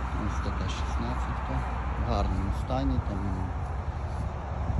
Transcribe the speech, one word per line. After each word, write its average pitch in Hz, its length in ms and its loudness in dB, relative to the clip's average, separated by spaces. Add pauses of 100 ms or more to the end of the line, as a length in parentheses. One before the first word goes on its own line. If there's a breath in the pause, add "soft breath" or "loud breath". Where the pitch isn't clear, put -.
(260)
Ось - 180 0
така - 240 0
шістнадцятка. 64 840 0 (460)
В - 100 2
гарному 98 420 2 (120)
стані, 131 440 2
там, 101 100 0 (1600)